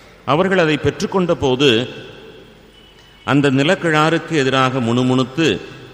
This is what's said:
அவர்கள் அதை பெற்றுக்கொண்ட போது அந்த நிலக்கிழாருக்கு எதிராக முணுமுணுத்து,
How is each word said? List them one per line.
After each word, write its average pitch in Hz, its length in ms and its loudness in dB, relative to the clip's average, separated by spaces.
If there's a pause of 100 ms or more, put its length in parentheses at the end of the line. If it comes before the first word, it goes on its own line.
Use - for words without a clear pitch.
(260)
அவர்கள் 185 320 0
அதை 156 260 2
பெற்றுக்கொண்ட 175 480 -2
போது 127 580 0 (1300)
அந்த 139 280 2
நிலக்கிழாருக்கு 160 800 0
எதிராக 131 480 0
முணுமுணுத்து, 127 800 0 (340)